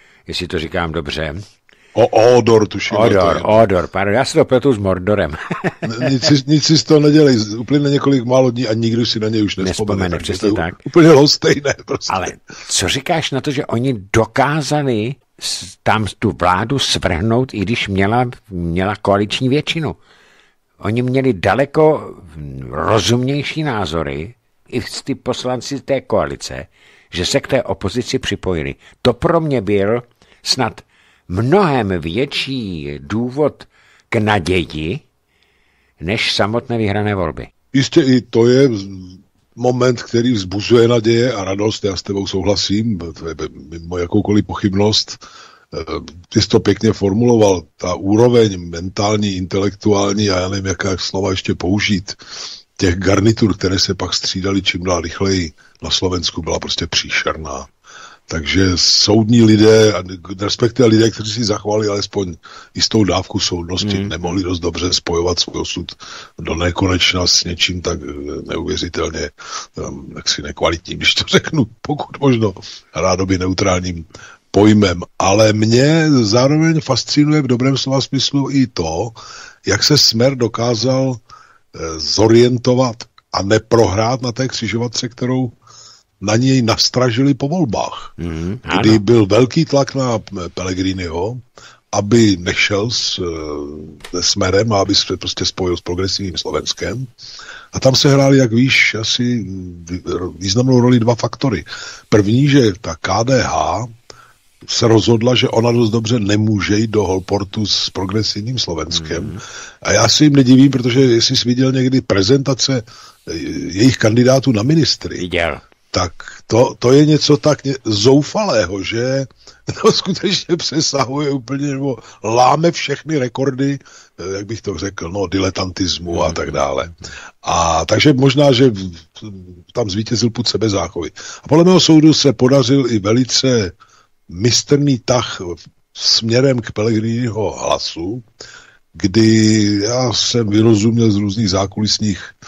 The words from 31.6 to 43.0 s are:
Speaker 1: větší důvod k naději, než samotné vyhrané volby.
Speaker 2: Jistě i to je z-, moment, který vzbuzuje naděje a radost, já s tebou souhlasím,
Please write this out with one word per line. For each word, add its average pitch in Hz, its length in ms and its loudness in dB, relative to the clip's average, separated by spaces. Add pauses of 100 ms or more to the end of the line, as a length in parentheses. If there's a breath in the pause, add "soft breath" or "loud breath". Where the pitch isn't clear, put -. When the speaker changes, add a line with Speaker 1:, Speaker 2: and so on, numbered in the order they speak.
Speaker 1:
větší 95 880 -6 (100)
důvod 120 640 -4 (460 soft breath)
k - 60 -6
naději, 92 840 -2 (1000)
než 98 340 -4
samotné 117 420 -2
vyhrané 104 380 -2
volby. 73 320 -6 (260)
Speaker 2:
Jistě 139 280 4
i 131 200 4
to 117 260 2
je 131 200 6 (100)
z-, 98 100 -8 (680)
moment, 123 480 0
který 117 300 0
vzbuzuje 104 540 2
naděje 117 460 2
a 104 100 -6
radost, 101 420 -4
já 98 100 -2
s - 80 -10
tebou 98 240 -4
souhlasím, 101 720 -2 (220)